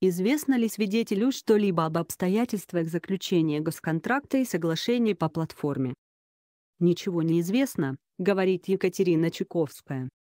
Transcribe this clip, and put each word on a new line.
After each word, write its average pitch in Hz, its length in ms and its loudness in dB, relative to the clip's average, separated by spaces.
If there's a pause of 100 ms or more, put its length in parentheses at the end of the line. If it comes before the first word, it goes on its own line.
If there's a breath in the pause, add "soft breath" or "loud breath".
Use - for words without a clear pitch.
известно 214 560 2
ли 226 100 2
свидетелю 220 640 0
что-либо 202 540 2
об 160 140 -2
обстоятельствах 185 880 -2
заключения 165 720 0
госконтракта 165 800 -2
и 262 60 2
соглашения 202 680 0
по 165 160 0
платформе. 139 640 -4 (840)
«Ничего 175 420 2
не 165 200 2
известно», 175 560 -2 (200)
говорит 190 500 0
Екатерина 180 640 2
Чуковская. 143 800 -4 (300)